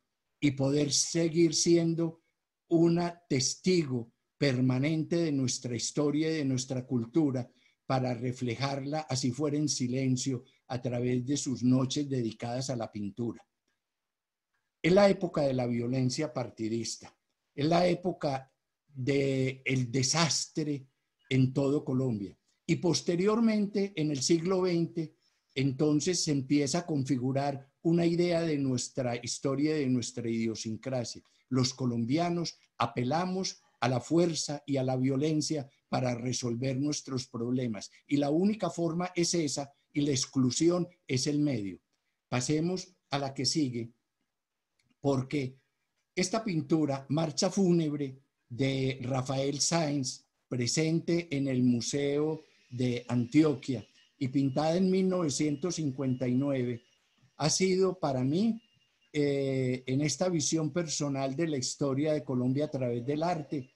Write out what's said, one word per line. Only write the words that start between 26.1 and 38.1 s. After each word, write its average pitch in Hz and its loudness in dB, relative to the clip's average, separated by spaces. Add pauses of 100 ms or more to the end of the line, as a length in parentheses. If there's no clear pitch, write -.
se 160 0
empieza 143 0
a 175 -4
configurar 135 -2 (120)
una 170 4
idea 170 2
de 160 0
nuestra 127 -2
historia 139 -2
y 147 0
de 131 0
nuestra 120 -2
idiosincrasia. 113 -4 (260)
Los 127 0
colombianos 143 -2 (220)
apelamos 165 -2 (180)
a 123 0
la 123 0
fuerza 156 0
y 139 -2
a 131 0
la 131 0
violencia 139 0 (200)
para 127 0
resolver 123 -2
nuestros 139 -4
problemas. 120 -4 (160)
Y 143 2